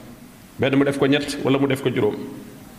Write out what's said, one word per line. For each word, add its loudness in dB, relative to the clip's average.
benn 2
mu 6
def 0
ko 2
ñett 0
wala 4
mu 2
def 0
ko 0
juróom. 0